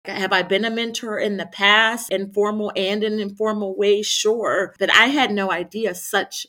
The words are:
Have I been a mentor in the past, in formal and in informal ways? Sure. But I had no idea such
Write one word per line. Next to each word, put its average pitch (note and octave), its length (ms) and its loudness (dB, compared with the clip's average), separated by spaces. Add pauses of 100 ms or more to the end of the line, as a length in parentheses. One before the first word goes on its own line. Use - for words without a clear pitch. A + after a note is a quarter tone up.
Have G3 280 -4
I F#3 120 2
been G3 200 0
a A3+ 60 -2
mentor A3+ 480 -6
in G#3 180 -2
the F3 100 -6
past, A3 680 2
in F#3+ 200 -4
formal G#3 440 0
and G3+ 260 -2
in G#3+ 160 -2
informal G3+ 580 -4
ways? G#3 300 2
Sure. G3 720 0
But F#3+ 160 2
I A3 120 8
had C4 260 2
no G3 180 -2
idea F3+ 460 -4
such - 520 -4